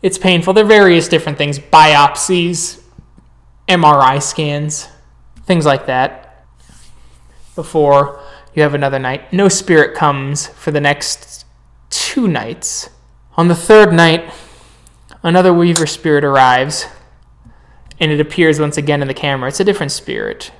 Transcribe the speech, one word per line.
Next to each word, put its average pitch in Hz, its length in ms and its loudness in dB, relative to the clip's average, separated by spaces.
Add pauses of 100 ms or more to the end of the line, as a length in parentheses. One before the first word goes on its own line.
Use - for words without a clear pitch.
It's 185 160 -4
painful. 185 360 0
There 214 120 4
are - 20 -4
various 185 400 4
different 156 300 -2
things, 143 220 -4
biopsies, 156 1200 2 (880)
M 175 180 2
R 147 160 4
I 135 160 2
scans, 147 720 -6 (560)
things 170 220 2
like 143 180 0
that, - 600 -6 (1040)
before 143 680 0 (360)
you 151 80 2
have 147 100 0
another 139 240 -2
night. 131 340 -8
No 190 160 2
spirit 160 480 2
comes 143 520 -4
for - 240 -10
the 147 100 -2
next - 640 -6 (460)
two - 360 -4
nights. 120 600 -8 (480)
On 170 100 2
the 175 80 2
third 202 380 2
night, 165 400 0 (880)
another 180 320 2
Weaver 170 320 0
spirit 147 380 -2
arrives, 135 640 2 (1120)
and 156 120 0
it 147 80 -2
appears 151 400 0
once 147 160 -2
again 147 280 -2
in 135 40 -6
the 135 60 -8
camera. 135 360 -6
It's 135 100 -12
a 196 40 0
different 190 280 -2
spirit. - 680 -10